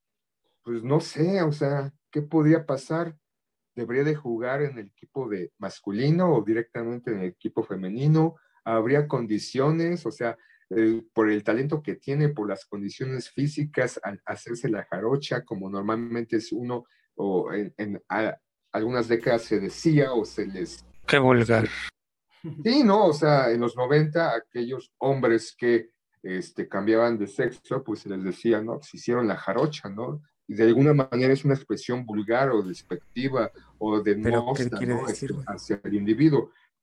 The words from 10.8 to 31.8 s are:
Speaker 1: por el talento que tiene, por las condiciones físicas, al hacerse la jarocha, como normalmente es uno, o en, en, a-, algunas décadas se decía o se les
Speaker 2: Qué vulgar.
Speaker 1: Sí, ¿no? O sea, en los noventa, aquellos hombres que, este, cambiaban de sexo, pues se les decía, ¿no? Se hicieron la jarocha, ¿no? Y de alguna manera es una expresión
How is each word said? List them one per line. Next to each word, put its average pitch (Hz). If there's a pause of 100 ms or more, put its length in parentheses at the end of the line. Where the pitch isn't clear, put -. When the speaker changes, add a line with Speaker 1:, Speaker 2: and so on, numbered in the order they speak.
Speaker 1:
por 110
el 107
talento 139
que 92
tiene, 143
por 107
las 98
condiciones 117
físicas, 147
al 101
hacerse 117
la 101
jarocha, 120
como 95
normalmente 113
es -
uno, 120 (300)
o 95
en, 101
en, 101
a-, 101 (340)
algunas 113
décadas 117
se 104
decía 131
o 110
se 98
les 92 (200)
Speaker 2:
Qué 143
vulgar. 117 (960)
Speaker 1:
Sí, 262
¿no? 202
O 151
sea, 147
en 117
los 117
noventa, 147
aquellos 123
hombres 123
que, 120 (300)
este, 92
cambiaban 110
de 101
sexo, 123
pues 104
se 104
les 95
decía, 107
¿no? 135
Se -
hicieron 120
la 95
jarocha, 120
¿no? 127 (240)
Y 104
de 110
alguna 135
manera 131
es 139
una 139
expresión 127